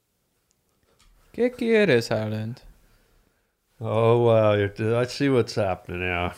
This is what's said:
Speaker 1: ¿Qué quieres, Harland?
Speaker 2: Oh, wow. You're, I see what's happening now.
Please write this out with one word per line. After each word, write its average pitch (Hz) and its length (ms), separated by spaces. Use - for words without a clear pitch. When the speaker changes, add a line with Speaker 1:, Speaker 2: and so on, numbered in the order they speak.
Speaker 1:
¿Qué 240 180
quieres, 208 600
Harland? 110 520
Speaker 2:
Oh, 113 400
wow. 110 340
You're, 104 420
I 123 100
see 139 220
what's 120 280
happening 90 440
now. 90 380